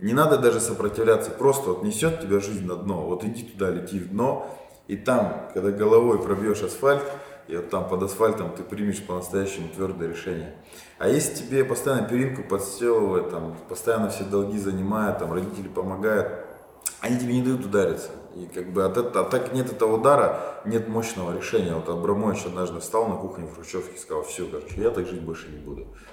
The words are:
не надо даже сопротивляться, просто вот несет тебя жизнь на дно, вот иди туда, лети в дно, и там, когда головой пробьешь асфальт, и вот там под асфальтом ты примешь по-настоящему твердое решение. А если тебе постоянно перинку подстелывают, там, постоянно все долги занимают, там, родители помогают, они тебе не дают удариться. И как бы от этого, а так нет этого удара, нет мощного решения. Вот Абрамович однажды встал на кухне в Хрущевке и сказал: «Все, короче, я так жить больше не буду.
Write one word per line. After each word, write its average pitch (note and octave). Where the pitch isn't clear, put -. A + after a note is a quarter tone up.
не G#2
надо D3
даже A#2
сопротивляться, G#2+
просто C3
вот F2+
несет D#3
тебя G2
жизнь G2
на F2+
дно, F2+
вот F2+
иди -
туда, F#2+
лети F2
в F2
дно, A2+
и G2
там, A2+
когда F#2+
головой A2
пробьешь G2+
асфальт, C#3+
и D#2+
вот F2
там F#2
под F#2
асфальтом G2
ты F2
примешь G#2
по-настоящему F2+
твердое E2+
решение. E2
А -
если -
тебе C3
постоянно B2+
перинку B2+
подстелывают, G2
там, E2
постоянно G#2+
все G2
долги G2+
занимают, G2
там, E2+
родители F#2
помогают, G2
они B2
тебе B2
не B2+
дают B2+
удариться. G2
И F2
как F#2
бы F#2+
от F#2
этого, G#2
а -
так B2+
нет B2
этого A2
удара, A#2+
нет G#2+
мощного G#2
решения. F#2
Вот E2
Абрамович G2
однажды F2
встал A2+
на G2
кухне F2
в D#2+
Хрущевке E2
и -
сказал: D2+
«Все, -
короче, -
я A2+
так F#2+
жить F2+
больше D#2+
не D2+
буду. C#2+